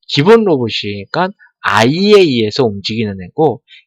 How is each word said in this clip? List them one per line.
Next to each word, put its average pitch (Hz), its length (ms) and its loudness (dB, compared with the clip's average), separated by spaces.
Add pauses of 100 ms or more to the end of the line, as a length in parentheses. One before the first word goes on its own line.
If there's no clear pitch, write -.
기본 214 380 2
로봇이니까 123 840 -4 (300)
I에 139 540 2
의해서 131 500 2
움직이는 104 560 -6
애고, 120 420 -2 (240)